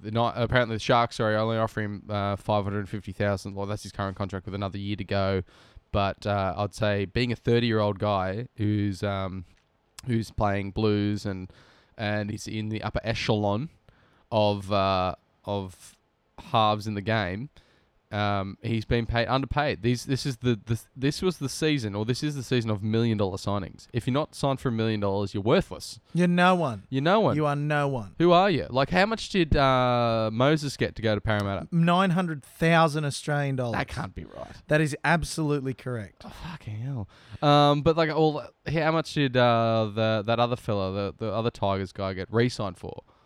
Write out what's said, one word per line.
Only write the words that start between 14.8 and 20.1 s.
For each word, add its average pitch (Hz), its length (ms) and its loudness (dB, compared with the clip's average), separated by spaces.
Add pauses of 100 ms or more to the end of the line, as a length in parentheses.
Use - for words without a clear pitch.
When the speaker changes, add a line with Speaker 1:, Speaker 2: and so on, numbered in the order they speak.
Speaker 1:
of 98 500 -8 (560)
halves 107 360 2
in 107 80 -4
the 101 60 -6
game, 107 480 -2 (640)
um, 101 500 -2
he's 113 240 -2
been 120 220 0
paid, 117 180 0
underpaid. 135 560 -2
These, 120 240 0
this 135 220 -2